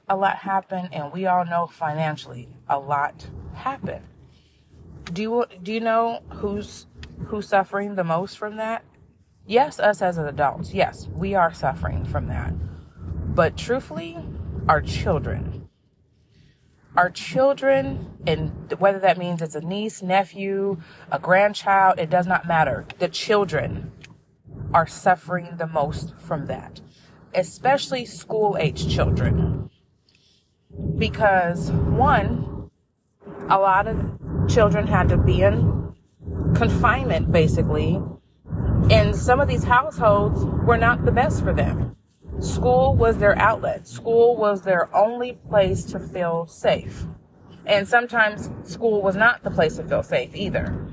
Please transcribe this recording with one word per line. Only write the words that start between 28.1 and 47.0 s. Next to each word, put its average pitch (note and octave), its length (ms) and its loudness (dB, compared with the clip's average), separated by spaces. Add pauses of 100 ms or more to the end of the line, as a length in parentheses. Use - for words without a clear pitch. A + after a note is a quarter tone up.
children. - 800 0 (1300)
Because, F#3 760 2
one, - 960 0 (800)
a G3 100 4
lot G3 300 4
of - 280 -4 (320)
children G#3 380 4
had F#3 220 4
to F3+ 80 4
be - 260 4
in - 500 2 (640)
confinement, A3+ 800 2
basically, D#3+ 680 2 (920)
and C4 240 6
some B3+ 260 2
of C#4+ 60 4
these B3 160 0
households A#3+ 800 2 (220)
were A#3 120 6
not A#3+ 260 2
the A#3+ 80 4
best - 320 2
for F3+ 80 0
them. - 420 -2 (460)
School B3+ 560 2
was A3+ 220 4
their G3+ 200 4
outlet. - 480 0
School A#3 500 4
was G#3 260 0
their F#3 340 0
only A#3+ 380 0 (140)
place F#3+ 360 2
to F#3+ 160 -8
feel E3+ 460 -4
safe. - 580 -2 (640)